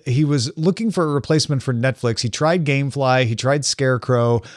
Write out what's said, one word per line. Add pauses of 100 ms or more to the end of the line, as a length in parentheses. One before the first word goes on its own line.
he
was
looking
for
a
replacement
for
Netflix.
He
tried
Gamefly,
he
tried
Scarecrow, (160)